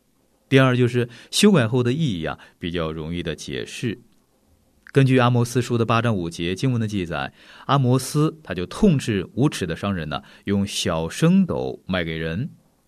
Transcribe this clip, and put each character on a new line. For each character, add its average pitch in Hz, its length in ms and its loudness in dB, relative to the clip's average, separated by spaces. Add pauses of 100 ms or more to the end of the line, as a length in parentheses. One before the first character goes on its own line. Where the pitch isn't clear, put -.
(500)
第 131 80 6
二 131 180 4
就 123 100 4
是 120 220 -2 (220)
修 208 200 6
改 139 160 4
后 123 160 0
的 120 120 0
意 127 260 -2
义 78 60 -6
啊， 69 120 -6 (200)
比 85 120 -6
较 82 220 -4
容 80 220 -8
易 87 80 -6
的 80 120 -6
解 64 300 -10
释。 - 340 -8 (920)
根 135 140 6
据 131 100 4
阿 123 140 4
摩 120 120 2
斯 120 200 0
书 120 160 -2
的 113 80 2
八 113 160 2
章 117 120 0
五 87 140 -4
节 85 260 -4
经 131 160 0
文 120 80 0
的 110 80 0
记 101 200 -2
载， 73 260 -6 (320)
阿 143 140 2
摩 127 200 4
斯 151 440 -2
他 - 100 -10
就 - 140 -4
痛 170 320 4
斥 101 340 -2
无 139 160 0
耻 101 180 -4
的 82 80 -4
商 101 200 -4
人 80 120 -6
呢， 71 160 -6 (220)
用 98 220 0
小 82 420 -4
升 185 380 2
斗 65 400 -6
卖 90 180 -4
给 80 140 -6
人， 80 320 -6 (380)